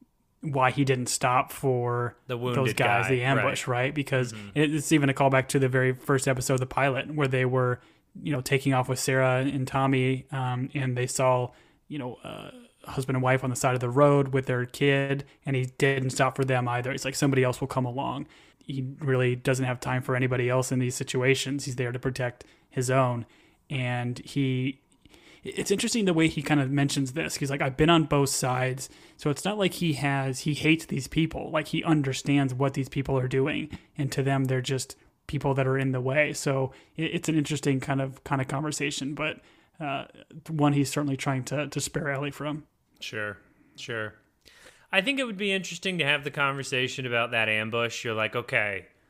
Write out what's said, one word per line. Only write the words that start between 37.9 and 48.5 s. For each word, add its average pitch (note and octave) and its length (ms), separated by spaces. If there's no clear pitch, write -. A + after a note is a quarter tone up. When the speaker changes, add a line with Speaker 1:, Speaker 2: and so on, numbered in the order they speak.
Speaker 1:
of, C3+ 220
kind C3+ 180
of C3 60
conversation, C#3+ 680
but, D#3 240
uh, C#3 260
one D3 240
he's C#3 180
certainly C#3+ 260
trying C3 280
to, D3 220
to C#3+ 140
spare D3 300
Ellie C#3 200
from. D3 320
Speaker 2:
Sure, G#2 380
sure. A2 380
I F#3+ 100
think C4+ 180
it C4+ 60
would A3 120
be G3+ 140
interesting F#3 460
to D3+ 80
have C#3+ 180
the C#3+ 80
conversation C3+ 720
about A#2+ 260
that A2 180
ambush. A2 560
You're A#2 80
like, A2 220
"Okay, G#2 500